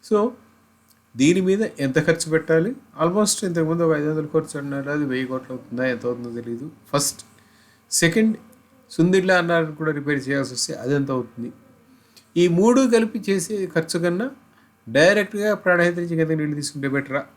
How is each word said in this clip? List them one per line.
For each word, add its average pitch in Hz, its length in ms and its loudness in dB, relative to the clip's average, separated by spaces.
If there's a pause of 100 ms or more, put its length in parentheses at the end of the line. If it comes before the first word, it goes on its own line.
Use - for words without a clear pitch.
(140)
So, 214 160 2 (840)
దీని 156 240 4
మీద 190 220 2
ఎంత 143 440 -2
ఖర్చు 160 240 0
పెట్టాలి? 160 400 2
Almost 202 760 -2
ఇంతకుముందు 170 360 0
ఒక 160 140 2
ఐదు 147 140 -2
వందల 156 160 -2
కోట్లు 151 340 -2
అన్నారు, 139 300 -6
అది 147 140 -2
వెయ్యి 131 220 -2
కోట్లు 127 280 -8
అవుతుందా, 123 320 -6
ఎంత 123 200 -2
అవుతుందో 120 340 -6
తెలియదు. 120 300 -10 (220)
ఫస్ట్. - 340 -2 (640)
సెకండ్, 220 460 2 (540)
సుందిళ్ళ 185 420 2
అన్నారు 170 400 2
కూడా 156 200 -4
రిపేర్ 139 360 -2
చేయాల్సి 135 260 -2
వస్తే, - 200 -6
అది 131 200 -2
ఎంత 139 160 0
అవుతుంది? 120 420 -6 (840)
ఈ 175 120 6
మూడు 226 420 4
కలిపి 226 400 2
చేసే 196 360 -2
ఖర్చు 165 320 -4
కన్నా 180 320 -2 (580)
డైరెక్ట్గా 202 680 2
ప్రాణహిత 175 420 2
నుంచి 175 120 -6
కిందకి 160 280 0
నీళ్ళు 151 180 -2
తీసుకుంటే 143 340 -6
బెటరా? 135 380 -4 (100)